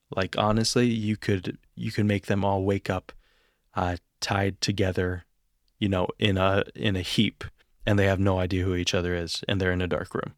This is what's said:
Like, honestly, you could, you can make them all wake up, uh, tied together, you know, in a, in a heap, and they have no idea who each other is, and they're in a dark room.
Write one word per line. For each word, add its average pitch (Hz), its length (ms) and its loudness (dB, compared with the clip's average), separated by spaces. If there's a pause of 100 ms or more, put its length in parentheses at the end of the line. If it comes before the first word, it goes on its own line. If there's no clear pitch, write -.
(140)
Like, 95 240 -2
honestly, 110 480 2
you 110 300 0
could, - 420 -4 (160)
you 117 180 -8
can 104 140 0
make 101 200 0
them 98 180 0
all 98 200 0
wake 98 240 0
up, 92 240 -4 (600)
uh, 90 220 0 (240)
tied 98 400 -2
together, 92 640 -2 (560)
you 107 80 0
know, 92 180 2 (120)
in 98 180 2
a, 95 260 2 (120)
in 107 200 -2
a 92 60 -2
heap, - 420 0 (440)
and 107 120 4
they 98 80 4
have 95 140 2
no 95 180 2
idea 90 260 0
who 92 100 0
each 87 200 0
other 90 220 0
is, 85 320 -6
and 101 120 0
they're 92 120 2
in 90 80 0
a 90 80 -2
dark - 260 -4
room. - 240 -6